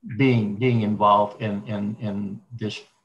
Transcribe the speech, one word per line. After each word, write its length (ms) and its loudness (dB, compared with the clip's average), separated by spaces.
being, 380 2
being 260 2
involved 600 2
in, 240 -4
in, 360 -4
in 400 -6
this 300 -8